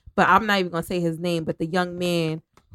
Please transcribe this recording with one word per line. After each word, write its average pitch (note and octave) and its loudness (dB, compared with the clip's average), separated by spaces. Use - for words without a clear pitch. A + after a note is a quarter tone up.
but F#3 4
I'm G3 6
not G3+ 2
even F3 -2
gonna E3+ -2
say F3+ -4
his E3 -2
name, E3+ -2
but E3 -4
the E3 -4
young F3 -2
man E3+ -2